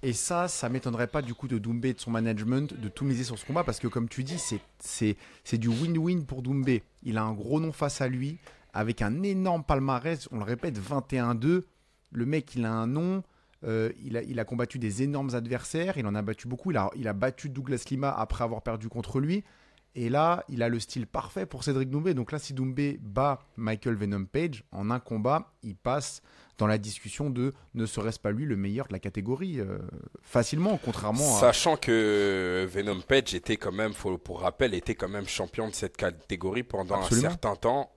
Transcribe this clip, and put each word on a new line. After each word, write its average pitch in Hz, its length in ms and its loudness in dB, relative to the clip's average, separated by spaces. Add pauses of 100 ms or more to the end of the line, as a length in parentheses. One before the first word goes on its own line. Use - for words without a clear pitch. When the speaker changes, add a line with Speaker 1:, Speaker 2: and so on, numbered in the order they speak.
Speaker 1:
Et 127 100 0
ça, 175 340 0
ça 127 220 -2
m'étonnerait 120 400 0
pas 151 140 -2
du 120 120 -4
coup 135 140 -8
de 120 100 2
Doumbé 117 320 0
et 120 40 0
de - 60 -12
son - 120 -6
management 113 600 2
de 104 160 -6
tout 135 160 -4
miser 127 200 2
sur 117 140 -6
ce - 60 -14
combat, 165 200 0
parce - 160 -2
que, 120 80 0
comme 117 200 -2
tu - 140 -6
dis, 151 160 -4
c'est, 107 220 -4 (180)
c'est, - 380 0 (260)
c'est - 160 0
du 113 100 2
win-win 160 560 2
pour 131 180 -8
Doumbé. 131 420 2 (180)
Il 110 160 0
a 110 60 2
un 110 80 0
gros 110 280 0
nom 160 120 -2
face 143 280 -2
à 135 80 2
lui, 135 300 -4 (340)
avec 113 300 0
un 117 220 2
énorme 185 400 2
palmarès, 135 680 0
on 120 80 -6
le 104 60 -2
répète, 120 340 -2
vingt 131 340 -2
et 131 60 0
un 120 160 2
deux. 160 320 2 (460)
Le 120 120 -2
mec, 147 300 0
il 123 100 0
a 113 80 0
un 113 140 0
nom, 175 380 0 (400)
euh, 110 260 2 (140)
il 123 120 -4
a, 117 60 -2
il 120 160 -4
a 113 60 0
combattu 120 340 -4
des 110 240 -2
énormes 139 320 0
adversaires, 127 640 -2
il 120 80 -2
en 101 80 0
a 107 80 0
battu 107 240 -4
beaucoup, 127 240 -4
il 151 60 2
a, 110 180 2
il 120 140 -4
a 107 60 0
battu 127 340 -2
Douglas 131 420 -4
Lima 135 200 0
après - 340 -2
avoir 113 180 -2
perdu 113 260 -4
contre 117 300 -4
lui. 170 260 2 (540)
Et 117 120 0
là, 165 400 4
il 120 120 0
a 117 60 4
le 120 100 2
style 110 280 -4
parfait - 400 -6
pour 127 180 -10
Cédric 135 240 2
Doumbé. 156 240 2
Donc 123 180 0
là, 151 80 -4
si 143 140 -8
Doumbé 131 480 0
bat 127 380 2 (180)
Michael 110 380 0
Venom 101 320 0
Page 143 440 -2
en 101 200 -2
un 120 100 0
combat, 117 640 0
il 107 120 -8
passe 131 460 -2 (380)
dans 107 80 4
la 107 100 4
discussion 107 540 -6
de 127 240 0 (200)
ne 113 120 0
serait-ce 110 340 -4
pas 104 100 0
lui 113 140 0
le 131 120 0
meilleur 101 320 -2
de - 40 -6
la 95 60 -4
catégorie, 131 600 -4
euh, 98 200 -4 (440)
facilement, 160 600 2
contrairement 117 540 4
à 101 40 8
Speaker 2:
Sachant 147 380 8
que 101 920 4
Venom 98 300 -2
Page 135 340 2
était - 220 0
quand - 160 -4
même, 104 220 -2
faut, 92 240 -4
pour 87 220 -10
rappel, 95 340 2
était 92 200 -2
quand 95 140 -4
même 101 180 -6
champion 107 420 -4
de 104 60 -10
cette - 220 -6
catégorie 92 640 -2
pendant 98 340 -2
Speaker 1:
Absolument. 101 320 4
Speaker 2:
un - 20 2
certain 98 260 -2
temps. 127 400 0